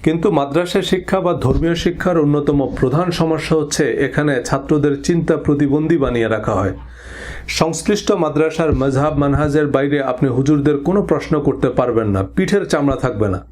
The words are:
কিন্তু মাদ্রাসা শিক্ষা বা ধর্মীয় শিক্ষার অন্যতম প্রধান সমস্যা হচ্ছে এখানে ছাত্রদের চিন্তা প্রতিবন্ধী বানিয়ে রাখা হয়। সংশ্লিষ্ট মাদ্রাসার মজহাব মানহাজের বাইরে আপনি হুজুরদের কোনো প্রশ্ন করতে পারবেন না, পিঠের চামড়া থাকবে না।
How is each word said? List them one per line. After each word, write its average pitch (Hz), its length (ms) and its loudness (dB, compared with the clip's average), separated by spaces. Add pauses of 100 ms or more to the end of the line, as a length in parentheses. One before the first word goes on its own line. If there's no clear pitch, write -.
কিন্তু 165 280 0
মাদ্রাসা 160 520 0
শিক্ষা 190 380 -2
বা 175 200 0
ধর্মীয় 143 360 0
শিক্ষার 175 420 -2
অন্যতম 147 400 2 (160)
প্রধান 143 380 0
সমস্যা 160 440 0
হচ্ছে 151 280 0 (160)
এখানে 143 320 0 (120)
ছাত্রদের 143 580 0
চিন্তা 165 340 0
প্রতিবন্ধী 151 640 2
বানিয়ে 120 300 0
রাখা 107 260 -2
হয়। 92 200 0 (760)
সংশ্লিষ্ট 170 640 0
মাদ্রাসার 156 600 0
মজহাব 135 420 0
মানহাজের 143 500 2
বাইরে 139 360 0
আপনি 131 260 0
হুজুরদের 143 540 2
কোনো 190 200 0
প্রশ্ন 156 380 0
করতে 135 300 0
পারবেন 113 380 0
না, 98 200 0
পিঠের 190 400 0
চামড়া 143 280 0
থাকবে 107 320 -2
না। 92 120 -2 (120)